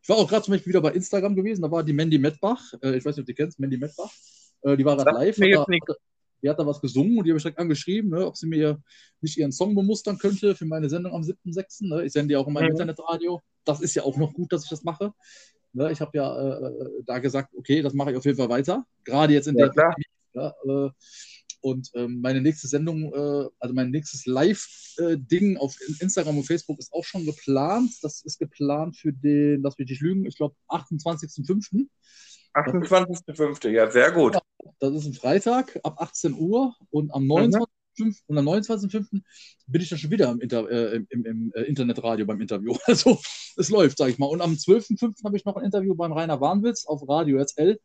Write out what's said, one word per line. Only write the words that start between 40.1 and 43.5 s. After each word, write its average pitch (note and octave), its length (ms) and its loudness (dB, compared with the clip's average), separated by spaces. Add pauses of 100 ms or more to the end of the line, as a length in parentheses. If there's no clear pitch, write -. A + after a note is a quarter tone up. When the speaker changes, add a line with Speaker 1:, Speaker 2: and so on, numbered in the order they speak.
Speaker 1:
wieder F3+ 180 4
im A#2 120 -4
Inter-, A#2 280 -4
äh, A#2 280 0
im, G#2+ 120 -6
im, A#2+ 160 -4
im, A2+ 300 -6
äh, A2+ 80 -2
Internetradio A#2 640 -2
beim G#2+ 140 -4
Interview. G#2+ 400 -4
<laughs> - 40 -12
Also, A#3 340 6 (380)